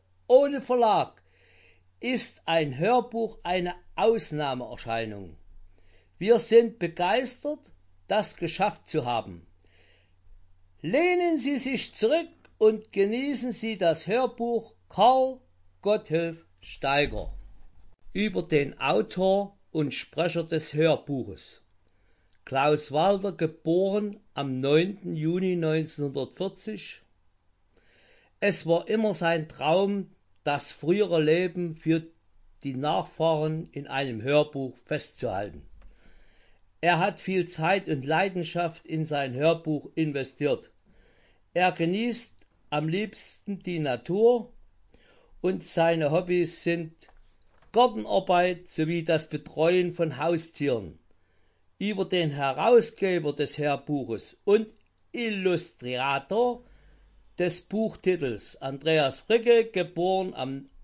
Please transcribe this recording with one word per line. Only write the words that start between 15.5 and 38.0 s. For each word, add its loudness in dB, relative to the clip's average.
Gotthelf -2
Steiger. -2
Über -2
den 0
Autor 0
und -2
Sprecher -4
des -6
Hörbuches. -2
Klaus 2
Walter, 2
geboren 0
am -4
neunten 2
Juni 0
neunzehnhundertvierzig. -4
Es 0
war 0
immer 0
sein 0
Traum, 0
das -2
frühere 0
Leben 0
für -2
die -6
Nachfahren -2
in -10
einem -4
Hörbuch 0
festzuhalten. -6
Er 4
hat 0
viel -2
Zeit -2
und -4